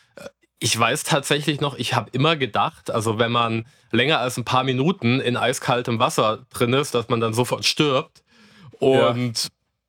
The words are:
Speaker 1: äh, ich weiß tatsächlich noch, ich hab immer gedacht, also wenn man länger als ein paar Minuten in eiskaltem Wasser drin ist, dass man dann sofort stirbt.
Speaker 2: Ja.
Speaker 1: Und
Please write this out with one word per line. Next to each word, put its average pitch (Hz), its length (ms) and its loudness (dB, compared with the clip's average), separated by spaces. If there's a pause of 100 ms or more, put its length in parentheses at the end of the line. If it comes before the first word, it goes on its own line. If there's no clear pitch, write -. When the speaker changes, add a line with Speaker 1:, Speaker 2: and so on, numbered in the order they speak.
(160)
Speaker 1:
äh, - 60 -18 (360)
ich - 180 -2
weiß 113 280 0
tatsächlich 147 560 0
noch, 143 180 -4
ich 120 160 -4
hab 113 180 -2
immer 151 220 2
gedacht, 127 560 -4
also 110 300 0
wenn 117 100 0
man 113 340 0 (280)
länger 131 260 2
als 120 180 -4
ein 123 80 -6
paar 131 200 0
Minuten 131 560 0
in 120 160 -2
eiskaltem 123 640 -2
Wasser 123 520 0
drin 123 200 0
ist, 139 240 0
dass 117 120 -2
man 117 120 0
dann 113 140 0
sofort 117 300 -2
stirbt. - 600 0 (560)
Speaker 2:
Ja. 131 300 4
Speaker 1:
Und 120 360 -4 (420)